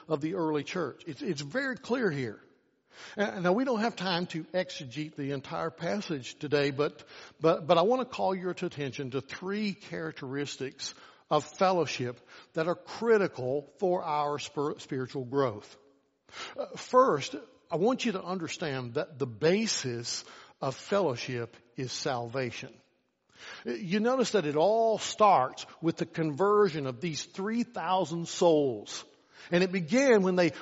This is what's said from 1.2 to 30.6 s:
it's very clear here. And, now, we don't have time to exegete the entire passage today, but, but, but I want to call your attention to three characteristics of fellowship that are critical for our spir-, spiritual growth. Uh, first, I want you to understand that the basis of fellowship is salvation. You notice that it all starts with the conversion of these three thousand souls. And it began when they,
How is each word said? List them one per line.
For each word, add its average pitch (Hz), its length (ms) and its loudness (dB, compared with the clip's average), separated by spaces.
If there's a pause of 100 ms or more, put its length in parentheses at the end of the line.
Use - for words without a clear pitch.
it's 175 200 -4
very 247 360 -4
clear 233 340 0
here. 127 280 -4 (800)
And, 208 260 -2
now, 180 100 4
we 254 120 2
don't 247 140 0
have 220 160 0
time 180 320 -2
to 160 160 -8 (100)
exegete 151 640 -6
the 139 160 -4
entire 160 400 -4
passage 170 640 -6
today, 143 320 2
but, 143 340 -2 (380)
but, 165 240 4
but 165 140 6
I - 20 6
want 247 200 4
to 240 40 -4
call 190 300 -2
your 180 160 -4
attention 143 600 -6
to 131 100 -2
three 202 520 -6
characteristics 143 1200 -8 (380)
of 151 120 4
fellowship 151 760 0 (340)
that 160 140 0
are 175 80 0
critical 160 920 0 (120)
for 180 240 2
our 147 340 0
spir-, 147 400 -4
spiritual 131 480 -6
growth. 123 500 0 (800)
Uh, 269 200 -6
first, 220 600 2 (360)
I 170 60 -2
want 233 280 2
you 233 60 2
to 185 120 -6
understand 151 680 -4
that 147 240 -4
the 139 80 -2
basis 127 1000 0 (380)
of 135 140 -2
fellowship 127 840 -2 (180)
is 131 160 -6
salvation. 123 800 -4 (960)
You 220 340 -2
notice 240 320 0
that 190 140 2
it 147 100 -2
all 214 440 2
starts 170 640 4 (160)
with 160 160 0
the 165 80 -2
conversion 160 800 2
of 127 160 -6
these 160 220 -4
three 220 400 -4
thousand 170 640 -2
souls. 143 760 2 (480)
And 175 100 4
it 185 120 2
began 214 480 6
when 185 160 2
they, 175 240 4